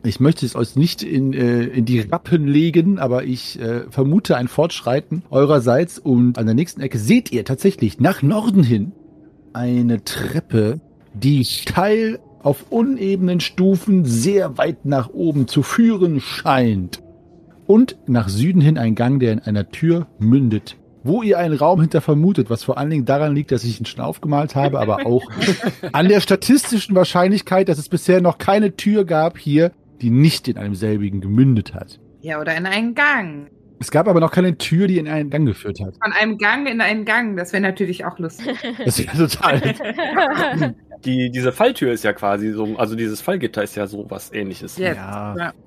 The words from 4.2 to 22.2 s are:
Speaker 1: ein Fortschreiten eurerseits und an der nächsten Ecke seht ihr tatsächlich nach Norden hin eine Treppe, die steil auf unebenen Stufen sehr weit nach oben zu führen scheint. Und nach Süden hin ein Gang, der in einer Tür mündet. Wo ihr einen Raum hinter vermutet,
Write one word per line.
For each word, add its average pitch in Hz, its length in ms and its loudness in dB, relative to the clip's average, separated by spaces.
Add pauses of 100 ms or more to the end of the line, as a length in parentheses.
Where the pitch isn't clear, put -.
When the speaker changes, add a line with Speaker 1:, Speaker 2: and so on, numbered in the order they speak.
Speaker 1:
ein 123 120 -2
Fortschreiten 151 840 -4
eurerseits 139 680 2
und 123 400 2
an 117 80 0
der 110 80 2
nächsten 156 260 -2
Ecke 131 180 -4
seht 175 340 2
ihr 117 120 -2
tatsächlich - 560 0
nach 175 220 0
Norden 202 400 2
hin 117 300 2 (600)
eine 120 520 0
Treppe, 120 760 -2 (340)
die 127 300 2
steil 214 760 -2 (220)
auf 143 280 -2
unebenen 196 680 0
Stufen 185 640 2
sehr 131 540 0
weit 147 260 -2
nach 139 260 0
oben 147 380 0
zu - 140 0
führen 185 580 2
scheint. 117 840 0 (640)
Und 226 300 4 (100)
nach 117 220 0
Süden 147 320 2
hin 151 180 6
ein 113 180 0
Gang, 127 240 2
der 117 120 2
in 110 80 -2
einer 104 300 -4
Tür 165 380 0 (100)
mündet. 113 580 2 (260)
Wo 196 200 0
ihr 196 160 2
einen 165 180 0
Raum 160 240 4
hinter 156 200 2
vermutet, 151 500 2